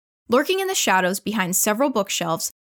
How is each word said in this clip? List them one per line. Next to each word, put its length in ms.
lurking 320
in 80
the 80
shadows 440
behind 360
several 340
bookshelves 640